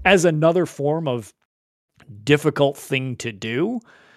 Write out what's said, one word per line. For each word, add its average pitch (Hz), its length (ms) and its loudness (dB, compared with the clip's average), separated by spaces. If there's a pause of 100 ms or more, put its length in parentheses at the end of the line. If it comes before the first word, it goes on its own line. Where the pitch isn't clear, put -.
as 185 220 4
another 165 400 2
form 151 420 -4
of 120 260 -6 (880)
difficult 143 540 2
thing 131 400 -6
to 117 140 -8
do 127 480 -4 (380)